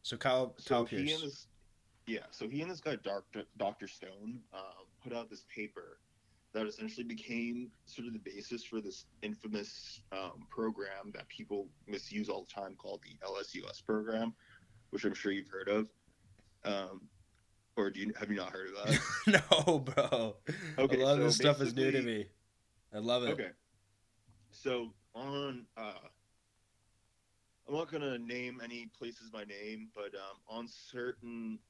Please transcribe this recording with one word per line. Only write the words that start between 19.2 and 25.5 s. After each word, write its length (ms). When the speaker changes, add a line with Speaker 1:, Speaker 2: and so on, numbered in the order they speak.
Speaker 1:
<laughs> 100
No, 100
bro. 580
Speaker 2:
Okay, 240
Speaker 1:
A 40
lot 80
of 60
Speaker 2:
so 80
Speaker 1:
this 100
stuff 240
is 140
new 180
to 60
Speaker 2:
basically 260
Speaker 1:
me. 60
I 60
love 240
it. 80
Speaker 2:
Okay. 200
So 420
on, 520